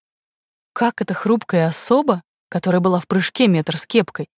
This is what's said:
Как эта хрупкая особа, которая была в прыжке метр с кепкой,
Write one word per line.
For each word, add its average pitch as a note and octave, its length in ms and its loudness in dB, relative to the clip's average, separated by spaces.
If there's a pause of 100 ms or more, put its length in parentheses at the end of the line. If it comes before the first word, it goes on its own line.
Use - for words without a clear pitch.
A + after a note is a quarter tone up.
(720)
Как A#3 280 -2
эта F#3+ 120 -6
хрупкая F#3+ 540 0
особа, A#3 540 0 (280)
которая F3+ 320 0
была F3+ 180 2
в - 80 -10
прыжке F#3+ 400 0
метр E3 300 0
с - 80 -8
кепкой, - 420 -2 (100)